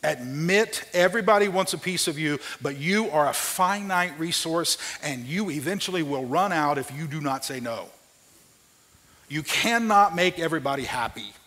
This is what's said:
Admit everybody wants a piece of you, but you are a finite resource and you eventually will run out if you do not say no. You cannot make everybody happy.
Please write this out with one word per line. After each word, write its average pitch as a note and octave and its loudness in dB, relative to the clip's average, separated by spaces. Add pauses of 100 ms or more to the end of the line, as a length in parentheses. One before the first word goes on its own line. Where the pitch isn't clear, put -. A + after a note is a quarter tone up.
Admit D#3 0
everybody G3 4
wants F#3 0
a F3 -6
piece F3 -2
of D3+ -2
you, D3 0 (220)
but C#3+ -4
you G3 0
are D3 4
a - 0
finite F#3 0
resource E3 0 (260)
and B2+ -6
you F3+ -4
eventually E3+ -4
will C#3 -4
run F3 0
out D3 2
if C3 -6
you D#3+ -8
do D3+ -8
not C3+ -4
say C3+ -8
no. A2+ -8 (1400)
You D3 -6
cannot G#3+ 4
make F3+ 2
everybody C#3 -2
happy. A2 -6 (140)